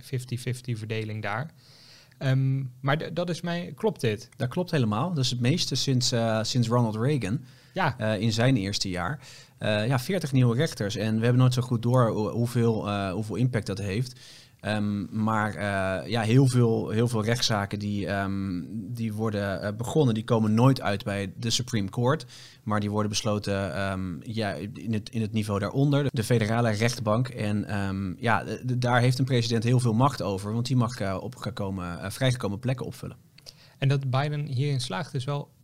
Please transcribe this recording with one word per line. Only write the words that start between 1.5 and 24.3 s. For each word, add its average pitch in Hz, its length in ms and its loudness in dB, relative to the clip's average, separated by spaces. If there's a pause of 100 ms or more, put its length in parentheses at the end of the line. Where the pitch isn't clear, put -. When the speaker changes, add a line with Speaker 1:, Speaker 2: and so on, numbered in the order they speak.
Speaker 1:
Ehm, 135 460 2 (160)
maar 135 180 0
d-, 165 180 -6
dat 175 140 -2
is 165 120 -4
mijn, 175 320 -6
klopt 202 280 -2
dit? 110 360 -2
Speaker 2:
Dat 123 120 -2
klopt 175 220 -4
helemaal. 127 420 0
Dat 139 100 0
is 123 60 2
het 123 100 -2
meeste 139 360 2
sinds, 127 360 2
eh, 113 320 2
sinds 113 240 2
Ronald 117 280 2
Reagan, 120 440 0 (340)
Speaker 1:
Ja. 180 240 0
Speaker 2:
eh, 107 240 0
in 113 100 4
zijn 120 260 4
eerste 98 320 -2
jaar. 90 300 -4 (380)
Eh, 107 300 0
ja, 135 120 2
veertig 165 320 -2
nieuwe 123 240 6
rechters. 120 400 -2
En 110 220 0
we 110 60 2
hebben 123 180 6
nooit 127 120 6
zo 127 80 2
goed 120 200 -2
door 120 280 4
hoe-, 98 200 0
hoeveel, 117 600 0
eh, 98 220 -2
hoeveel 104 240 -4
impact 120 300 0
dat 95 120 -4
heeft. 101 420 -4 (400)
Ehm, 104 640 -2
maar, 107 320 0
eh, 95 540 -2
ja, 113 120 0
heel 123 260 6
veel, 117 420 4
heel 110 180 2
veel 113 160 0
rechtszaken 107 560 0
die, 104 280 -4
ehm, 98 540 -2 (100)
die 113 420 -6
worden, 101 480 -2
eh, 101 160 -4
begonnen, 120 360 2
die 110 100 -2
komen 110 300 2
nooit 131 280 6
uit 101 220 -2
bij 101 340 -4
de 120 120 -4
Supreme 107 400 -2
Court. 127 360 0 (380)
Maar 107 160 0
die 104 100 0
worden 104 200 2
besloten, 101 640 -2
ehm, 95 460 -4
ja, 107 300 -4 (220)